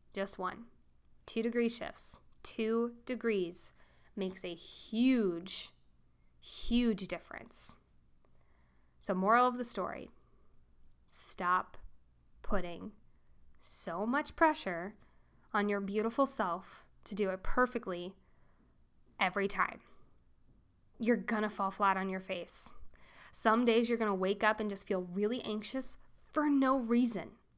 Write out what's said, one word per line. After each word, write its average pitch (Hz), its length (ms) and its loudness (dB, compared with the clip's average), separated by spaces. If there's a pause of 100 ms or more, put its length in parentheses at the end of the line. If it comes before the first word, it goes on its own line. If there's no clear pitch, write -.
(140)
Just 196 240 -4
one. 185 280 -8 (600)
Two - 160 -4
degree 233 280 0
shifts. - 460 -8 (280)
Two 226 500 0 (120)
degrees 208 680 -2 (420)
makes 185 280 -4
a 175 100 -8
huge, 208 1160 0 (720)
huge 233 680 0
difference. - 720 -8 (1200)
So - 140 -4
moral 220 340 6
of 247 100 0
the 247 60 -4
story, - 460 -6 (1000)
stop - 720 -2 (640)
putting 180 500 0 (720)
so 180 420 -6
much 277 300 -2
pressure 208 600 2 (580)
on 208 160 2
your 202 100 2
beautiful 214 460 0
self 185 600 -4 (200)
to 208 100 -8
do 196 140 0
it 185 120 -6
perfectly 196 720 2 (1080)
every 196 280 2
time. - 320 0 (1200)
You're 233 160 4
gonna 214 340 -2
fall 196 220 -2
flat 196 260 2
on 190 120 -2
your 190 100 -4
face. - 520 -6 (600)
Some 226 340 4
days 233 220 4
you're 233 100 0
gonna 214 160 0
wake 190 300 0
up 220 160 2
and 208 100 -2
just 196 180 -6
feel 185 260 -2
really 208 300 0
anxious 214 540 -6 (280)
for 302 240 0
no 269 300 4
reason. 233 520 2 (260)